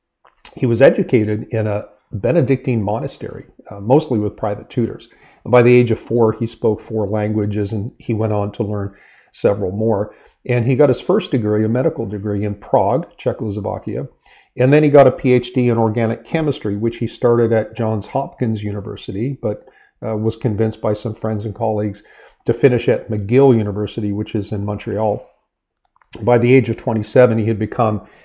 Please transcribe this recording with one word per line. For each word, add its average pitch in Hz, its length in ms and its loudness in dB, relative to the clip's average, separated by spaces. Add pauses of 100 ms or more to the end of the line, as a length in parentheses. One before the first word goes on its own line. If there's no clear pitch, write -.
(540)
He - 120 -2
was 117 160 2
educated 110 720 4
in 110 140 -2
a 107 200 -4 (260)
Benedictine 123 720 0
monastery, - 640 -8 (240)
uh, 101 100 -14
mostly 123 400 2
with 104 160 -4
private 104 340 -6
tutors. - 380 -4 (380)
And 107 60 -6
by 123 100 8
the 123 120 6
age 123 180 4
of 107 80 0
four, 117 340 0
he - 120 -6
spoke 113 360 -2
four 110 260 -6
languages, 104 640 -2
and 107 260 -6
he - 160 -6
went 107 200 -2
on 104 200 -2
to 117 100 -4
learn 101 300 -6 (380)
several 101 400 -2
more. 107 420 -2 (320)
And 123 200 0
he 127 100 2
got 139 140 4
his 123 100 0
first - 320 -2
degree, 107 320 0
a 110 60 0
medical 120 360 -2
degree, 104 380 -6
in 104 120 -4
Prague, 120 600 0
Czechoslovakia. 104 920 -6 (480)
And 131 160 4
then 151 100 6
he 151 60 2
got 139 180 8
a 127 40 6
P 127 200 0
H 123 220 0
D 123 160 2
in 113 80 2
organic 113 480 0
chemistry, 139 500 -2
which 113 220 -4
he 117 100 -4
started 117 460 2
at 110 200 0
Johns 110 340 -4
Hopkins 123 540 -4
University, 104 800 -8
but, - 280 -6 (360)
uh, 110 120 -6
was 107 180 -2
convinced 110 460 -4
by 110 120 0
some 107 220 -6
friends 110 300 -6
and 101 100 -10
colleagues 107 480 -4 (420)
to 120 80 2
finish 123 360 2
at - 200 -2
McGill 117 460 4
University, 104 560 -4
which 104 240 -6
is 101 160 -6
in 101 140 -4
Montreal. 104 600 -4 (960)
By 120 160 4
the 120 160 4
age 131 140 6
of 113 80 -2
twenty-seven, 113 640 2
he 107 100 0
had 110 100 0
become 107 480 -2 (200)